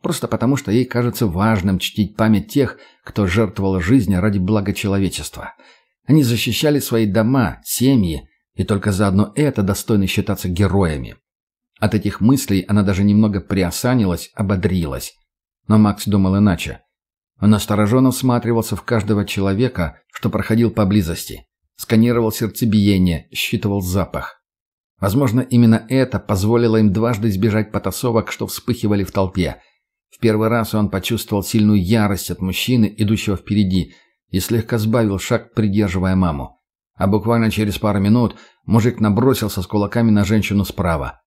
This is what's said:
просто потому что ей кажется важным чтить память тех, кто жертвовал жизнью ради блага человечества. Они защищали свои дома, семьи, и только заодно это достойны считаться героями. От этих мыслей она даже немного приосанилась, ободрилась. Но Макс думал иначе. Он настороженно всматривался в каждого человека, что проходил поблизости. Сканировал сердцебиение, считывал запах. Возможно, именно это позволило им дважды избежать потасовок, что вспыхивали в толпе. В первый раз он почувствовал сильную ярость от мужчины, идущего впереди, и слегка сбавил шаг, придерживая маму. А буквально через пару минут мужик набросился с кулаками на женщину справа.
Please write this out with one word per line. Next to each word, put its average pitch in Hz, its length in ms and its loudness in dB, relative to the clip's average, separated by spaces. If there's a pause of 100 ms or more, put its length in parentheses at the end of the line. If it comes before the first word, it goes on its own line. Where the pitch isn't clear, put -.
просто 160 260 -4
потому 123 300 0
что 101 140 -6
ей 123 140 2
кажется 120 420 -2
важным 95 520 0
чтить - 360 -4
память 110 320 2
тех, - 300 -2 (260)
кто 101 240 -2
жертвовал 95 520 0
жизнью 92 420 2
ради 101 180 0
блага 98 340 0
человечества. 98 800 -4 (520)
Они 147 180 4
защищали 123 560 0
свои 113 260 0
дома, 110 580 0
семьи, 107 640 0 (280)
и 98 80 -2
только 101 280 -2
заодно 101 440 2
это 135 280 0
достойны 98 440 0
считаться 92 420 -4
героями. 85 680 0 (640)
От 107 160 0
этих 101 260 -2
мыслей 107 460 2
она 101 160 2
даже 98 200 0
немного 104 380 2
приосанилась, 95 960 -2
ободрилась. 90 760 -4 (540)
Но 107 100 4
Макс 104 280 2
думал 98 320 2
иначе. 90 440 0 (580)
Он 104 100 4
настороженно 107 640 2
всматривался 117 640 -2
в - 80 -12
каждого 104 420 0
человека, 98 720 -2 (140)
что - 160 -4
проходил 113 420 0
поблизости. 95 760 -2 (300)
Сканировал 117 560 2
сердцебиение, 101 1000 2
считывал 101 480 -2
запах. 90 600 -6 (580)
Возможно, 120 420 0
именно 117 480 4
это 127 300 0
позволило 110 580 0
им 107 160 4
дважды 113 360 0
избежать 104 420 0
потасовок, 107 600 -2
что - 160 -8
вспыхивали 104 560 -2
в - 80 -6
толпе. 90 500 -2 (480)
В - 100 -20
первый 110 280 2
раз 113 280 -2
он 104 140 0
почувствовал 101 540 -4
сильную 104 400 2
ярость 101 480 0
от - 100 -8
мужчины, 101 540 0
идущего 104 400 -2
впереди, 92 600 0 (340)
и 95 100 -2
слегка 117 380 -2
сбавил 110 420 0
шаг, - 340 -4
придерживая 95 640 0
маму. 80 460 -2 (340)
А 95 120 0
буквально 107 440 2
через 104 280 -2
пару 104 200 0
минут 107 360 2 (300)
мужик 117 340 2
набросился 107 600 0
с 87 60 -8
кулаками 110 440 0
на 104 120 4
женщину 101 400 0
справа. 82 640 -4